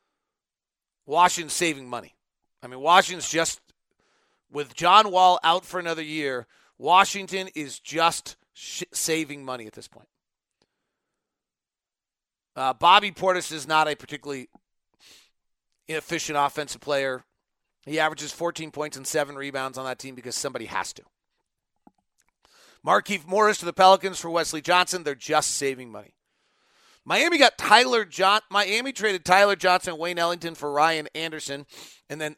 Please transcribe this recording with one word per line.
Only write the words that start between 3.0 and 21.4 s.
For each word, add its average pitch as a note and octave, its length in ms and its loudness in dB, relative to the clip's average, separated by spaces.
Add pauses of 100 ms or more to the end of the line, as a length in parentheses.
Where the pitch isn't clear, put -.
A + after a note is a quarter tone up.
just, E3 300 -4 (880)
with C3 240 -10
John F#3+ 380 4
Wall F3+ 320 6
out F3 200 2
for F3+ 140 -10
another E3 240 -6
year, C#3+ 460 -8 (300)
Washington F#3+ 760 0
is C#3+ 240 -10
just - 580 -2 (160)
sh-, - 300 -14 (100)
saving D3 520 -4
money B2 240 -12
at - 40 -20
this - 140 -20
point. - 220 -20 (2500)
Uh, C3 160 -2
Bobby G3 400 6
Portis F3+ 400 -2
is C#3+ 160 -12
not D#3 180 2
a D3 80 -2
particularly C#3+ 540 -12 (1400)
efficient D#3 500 -6
offensive C#3+ 440 -2
player. C3+ 420 -4 (600)
He D#3 160 -4
averages D3+ 320 -4
fourteen E3 400 -8
points D3+ 240 -8
and C3+ 100 -14
seven D3 300 -4
rebounds C3+ 420 -8
on C3 60 -10
that B2+ 160 -8
team C3+ 160 -16
because A#2+ 180 -12
somebody B2 300 -8
has F#2+ 300 -6
to. - 80 -20 (1800)